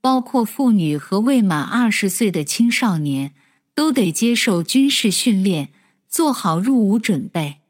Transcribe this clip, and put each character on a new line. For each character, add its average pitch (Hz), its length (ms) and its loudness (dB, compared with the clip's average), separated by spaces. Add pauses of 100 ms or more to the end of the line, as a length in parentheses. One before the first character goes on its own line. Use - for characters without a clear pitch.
包 262 200 2
括 247 240 -2
妇 247 280 0
女 160 240 2
和 190 240 -2
未 254 200 2
满 175 220 0
二 233 260 0
十 202 200 -2
岁 208 200 0
的 170 140 -2
青 233 260 0
少 226 300 0
年 139 360 -4 (380)
都 302 200 0
得 220 180 2
接 233 240 0
受 185 300 0
军 269 260 2
事 220 220 0
训 190 320 0
练， 156 240 -2 (400)
做 311 240 0
好 170 260 -2
入 226 300 2
伍 220 100 2
准 165 300 -2
备。 147 300 -6 (120)